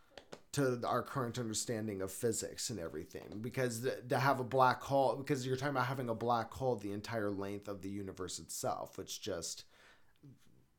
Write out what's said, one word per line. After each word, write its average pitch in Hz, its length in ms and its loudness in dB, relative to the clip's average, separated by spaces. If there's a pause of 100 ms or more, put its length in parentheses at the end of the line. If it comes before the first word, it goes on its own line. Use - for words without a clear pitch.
(540)
To 127 300 4
our 120 200 4
current 123 340 -2
understanding 110 640 -2
of 95 80 -2
physics - 600 0
and 101 100 -4
everything. 82 600 -6
Because 120 420 -2
th-, 123 260 -2
to 127 100 4
have 131 220 4
a 127 40 -2
black 127 380 6
hole, 131 320 4
because 131 320 0
you're 127 80 0
talking 139 220 0
about 123 100 4
having 131 220 -2
a 113 60 2
black 117 380 2
hole 127 220 2
the 101 160 -4
entire 104 400 -2
length 101 380 -2
of 98 140 -6
the 98 60 -6
universe 95 520 -6
itself, - 580 -4
which - 240 -8
just - 400 -4 (1160)